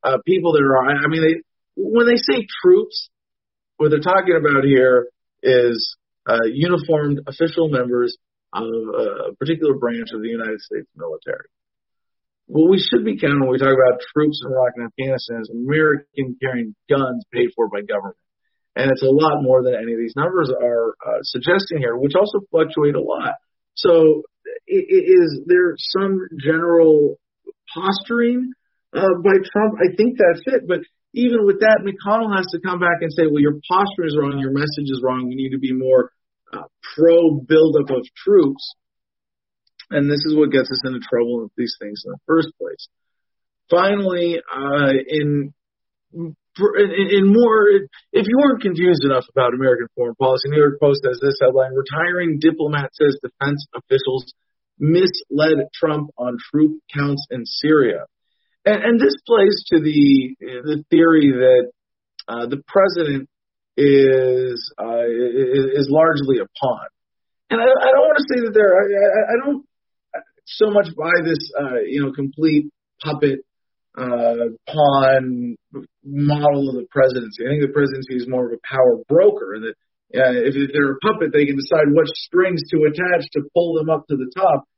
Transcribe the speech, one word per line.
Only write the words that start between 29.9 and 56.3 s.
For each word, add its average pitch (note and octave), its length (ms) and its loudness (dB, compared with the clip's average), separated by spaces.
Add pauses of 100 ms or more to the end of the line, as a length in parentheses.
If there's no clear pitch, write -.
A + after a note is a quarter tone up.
think A#3+ 200 0
that's G3+ 380 2
it. E3 140 -2
But - 180 -4 (280)
even A#3+ 300 2
with G3 140 2
that, G#3+ 260 4
McConnell G3+ 500 -2
has F#3 180 -2
to E3 60 -6
come F#3 200 -6
back F3 220 0
and D#3+ 120 -6
say, D#3+ 160 2
"Well, D3 100 0
your D3 300 0
posture G3 340 0
is D3+ 140 -2
wrong, C#3 220 -2
your C3+ 100 -4
message C#3+ 400 -4
is C3 140 -4
wrong, B2+ 260 -2
we B2+ 60 -10
need C3 160 -6
to C3+ 80 -6
be C3 120 -4
more, C3 380 0 (420)
uh, G2+ 140 -16 (160)
pro E3 560 4
buildup D3+ 540 2
of B2+ 100 -2 (160)
troops." - 560 2 (1160)
And C#3+ 180 -2
this D3 160 -2
is D#3 80 -2
what D3+ 160 2
gets C3 220 0
us C3 120 -6
into C3 140 -6 (100)
trouble A#2+ 360 -2
with G#2 120 -14
these A#2+ 240 -6
things G#2 240 -14
in G2+ 100 -14
the - 120 -16
first D#3+ 320 0
place. - 300 -14 (840)
Finally, F3+ 720 0
uh, C#3 520 -2 (140)
in, D3 460 -2 (600)
in, E3 180 -12 (800)
in G3 160 4
more, A3 420 4 (420)
if G#3 140 2
you A#3 160 4
weren't C4+ 220 2
confused F3 420 2
enough C3 240 0
about B2 240 0
American B2 420 0
foreign A#2+ 200 -4
policy, C3+ 340 0
New D3 80 0
York C#3+ 220 4
Post C#3+ 260 2
has B2 160 -2
this C#3 180 0
headline, C3 360 2
"Retiring D#3+ 640 -2
diplomat D3+ 540 -6
says C#3+ 260 0
defense C#3+ 540 -8
officials C3 580 -4 (460)
misled D#3 960 0
Trump D3+ 420 -4
on B2 200 -6 (120)